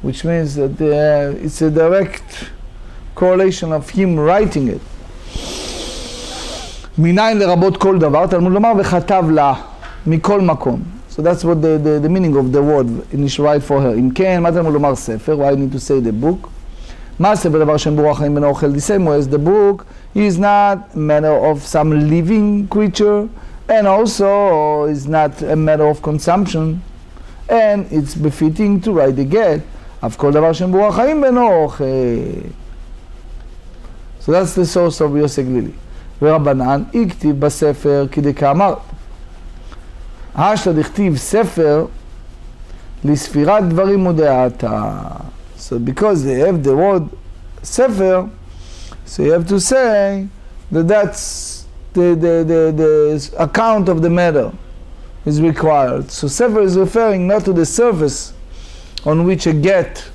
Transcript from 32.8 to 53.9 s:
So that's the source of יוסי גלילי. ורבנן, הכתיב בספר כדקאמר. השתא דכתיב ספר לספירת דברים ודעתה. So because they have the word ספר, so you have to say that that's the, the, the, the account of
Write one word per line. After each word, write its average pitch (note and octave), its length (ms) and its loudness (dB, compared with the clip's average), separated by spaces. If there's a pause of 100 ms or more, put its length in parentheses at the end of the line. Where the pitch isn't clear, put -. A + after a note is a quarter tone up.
So D3 120 -2
that's F3+ 220 2
the F3+ 100 2
source E3+ 360 0
of D3 160 0
יוסי C#3+ 260 0
גלילי. B2+ 280 -2 (520)
ורבנן, C#3+ 600 2 (120)
הכתיב E3+ 460 0
בספר C#3+ 720 0
כדקאמר. D3 640 2 (1600)
השתא F#3+ 360 2
דכתיב D#3 440 0
ספר E3 720 2 (1160)
לספירת D3 640 2
דברים F#3+ 380 2
ודעתה. B2+ 920 0 (560)
So - 220 -6
because C#3 460 0
they C3+ 160 0
have E3+ 240 2
the C3+ 120 4
word F3+ 280 2 (580)
ספר, F#3+ 640 0 (800)
so - 160 -6
you D3 100 4
have E3+ 140 2
to G3 140 2
say G#3 640 2 (460)
that E3 160 2
that's - 760 -2 (260)
the, F3 220 4
the, E3 360 2
the, D#3+ 220 4 (100)
the D3+ 600 2
account G#3+ 460 2
of D#3+ 140 2